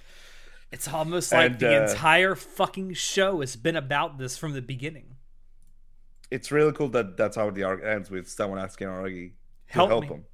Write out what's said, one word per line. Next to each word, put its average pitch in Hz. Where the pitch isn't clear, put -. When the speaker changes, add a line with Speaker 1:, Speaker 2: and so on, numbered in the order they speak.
Speaker 1:
It's 127
almost 160
like 143
Speaker 2:
And, 117
Speaker 1:
the 117
Speaker 2:
uh, 107
Speaker 1:
entire 165
fucking 190
show 190
has 127
been 160
about 147
this 131
from 151
the 135
beginning. 131
Speaker 2:
It's -
really 151
cool 143
that 107
that's 104
how 107
the 95
arc 95
ends, 104
with 92
someone 98
asking 95
Aragi 92
to -
Speaker 1:
"Help 185
Speaker 2:
help 113
Speaker 1:
me. 139
Speaker 2:
him, 78